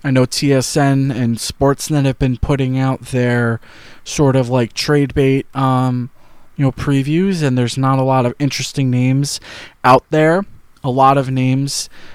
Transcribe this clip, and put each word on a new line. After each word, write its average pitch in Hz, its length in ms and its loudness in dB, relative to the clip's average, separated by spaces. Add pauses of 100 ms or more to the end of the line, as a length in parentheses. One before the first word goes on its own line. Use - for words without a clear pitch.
I 139 80 -2
know 131 140 4
T 139 260 -2
S 131 240 0
N 139 360 2
and 117 260 -2
Sportsnet 139 680 -2
have 135 160 -2
been 131 160 0
putting 131 420 -2
out 131 220 -2
their 120 640 -2 (420)
sort 135 320 2
of, 127 140 2
like, 123 240 0
trade 143 400 0
bait, 135 320 2 (100)
um, 127 540 0 (480)
you 143 80 0
know, 127 80 0
previews, 156 680 -2
and 131 160 0
there's 123 200 -2
not 135 220 2
a 131 40 0
lot 131 220 2
of 123 120 -4
interesting 135 540 -4
names 131 480 0 (420)
out 127 280 4
there. 160 360 2 (380)
A 139 60 -4
lot 135 280 4
of 131 120 -2
names 131 600 -2 (260)